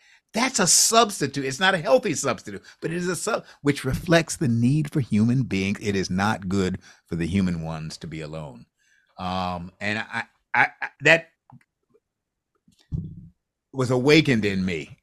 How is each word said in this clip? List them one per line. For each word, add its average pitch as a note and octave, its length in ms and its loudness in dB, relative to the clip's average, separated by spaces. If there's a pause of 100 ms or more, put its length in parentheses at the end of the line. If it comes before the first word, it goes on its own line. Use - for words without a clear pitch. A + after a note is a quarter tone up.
(340)
That's B3+ 260 -2
a F#3 80 2
substitute. G3+ 800 2
It's C3 140 -6
not F#3+ 140 4
a F3+ 60 0
healthy G#3+ 340 2
substitute, A2 500 -4 (180)
but D#3 100 -6
it E3+ 60 -4
is F3 100 -4
a F3+ 80 -2
sub-, G3+ 300 -4 (160)
which C#3+ 220 0
reflects D#3+ 540 0
the E3 100 0
need B2+ 440 2
for D#3+ 80 -2
human A#2+ 440 2
beings. G2 380 0
It G2+ 140 -2
is F#2 140 -2
not G2 380 0
good F#2 320 0 (280)
for F2 80 -6
the E2+ 100 -2
human F2 380 0
ones D#2+ 340 -10
to - 100 -14
be D#2 140 -12
alone. D2+ 440 -12 (520)
Um, F2+ 540 -4 (100)
and G#2+ 180 -4
I, A2 240 -8 (300)
I, B2 140 4 (140)
I, C3+ 80 -8 (120)
that D#3+ 280 2 (2500)
was C3 180 -2
awakened C3 540 6
in G2 180 0
me. E2 400 -6